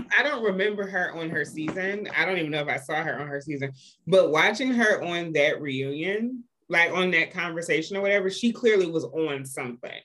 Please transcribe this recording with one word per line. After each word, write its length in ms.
I 60
don't 220
remember 440
her 300
on 140
her 140
season. 680
I 100
don't 120
even 140
know 100
if 60
I 100
saw 240
her 180
on 80
her 140
season. 300
But 240
watching 440
her 300
on 300
that 280
reunion, 840
like, 220
on 200
that 200
conversation 680
or 40
whatever, 280
she 220
clearly 360
was 180
on 400
something. 600